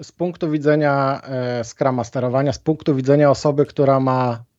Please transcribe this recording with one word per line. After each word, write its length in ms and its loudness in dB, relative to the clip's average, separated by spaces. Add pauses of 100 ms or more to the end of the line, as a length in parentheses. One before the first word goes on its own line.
Z 100 -20
punktu 400 -6
widzenia, 720 0
e, 400 -6
Scrum 320 -2
Masterowania, 580 -2
z 60 -12
punktu 360 -2
widzenia 340 4
osoby, 360 0
która 340 0
ma 440 -2 (160)